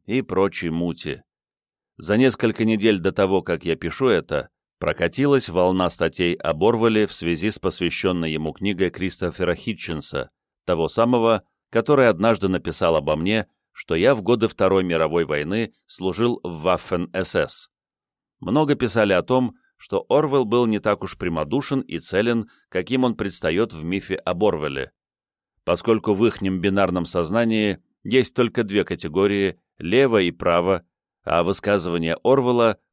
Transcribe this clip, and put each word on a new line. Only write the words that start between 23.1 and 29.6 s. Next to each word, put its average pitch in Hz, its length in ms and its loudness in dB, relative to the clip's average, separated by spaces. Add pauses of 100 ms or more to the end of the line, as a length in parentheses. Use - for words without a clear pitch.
предстает 95 560 -2
в 78 100 -12
мифе 92 320 -4
об 90 300 -2
Орвелле. 73 480 -2 (720)
Поскольку 104 500 2
в 104 120 2
ихнем 95 340 -2
бинарном 92 460 0
сознании 107 760 0 (220)
есть 117 320 0
только 117 280 0
две 98 200 0
категории – 95 760 0 (200)